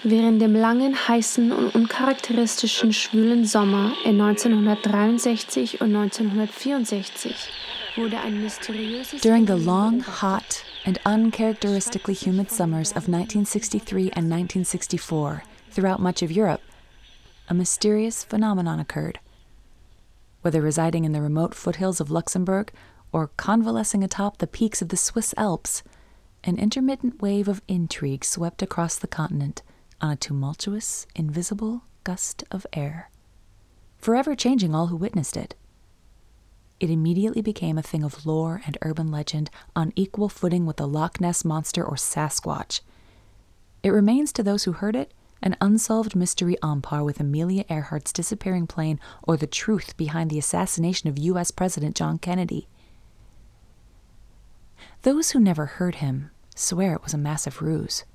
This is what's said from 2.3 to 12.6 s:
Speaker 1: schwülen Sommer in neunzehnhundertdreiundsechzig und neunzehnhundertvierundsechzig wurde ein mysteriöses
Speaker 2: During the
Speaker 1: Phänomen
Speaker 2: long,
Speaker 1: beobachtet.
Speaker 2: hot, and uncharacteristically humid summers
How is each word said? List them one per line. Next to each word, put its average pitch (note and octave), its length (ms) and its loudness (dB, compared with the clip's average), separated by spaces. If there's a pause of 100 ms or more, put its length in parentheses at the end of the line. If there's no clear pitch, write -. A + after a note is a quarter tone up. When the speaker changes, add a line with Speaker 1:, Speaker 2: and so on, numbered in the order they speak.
Speaker 1:
schwülen A3+ 520 4
Sommer G3+ 480 4 (120)
in G#3+ 120 6
neunzehnhundertdreiundsechzig G#3+ 1600 2
und A3 100 4
neunzehnhundertvierundsechzig G#3 1400 0 (600)
wurde A3+ 240 -2
ein G#3 240 -2
mysteriöses A3 760 -6
Speaker 2:
During A3+ 260 8
the G3+ 60 4
Speaker 1:
Phänomen E3+ 120 2
Speaker 2:
long, G3+ 320 4
Speaker 1:
beobachtet. B3+ 240 -4
Speaker 2:
hot, - 420 -2 (220)
and F#3 200 0
uncharacteristically G#3+ 1080 0
humid F#3+ 360 0
summers D#3+ 440 0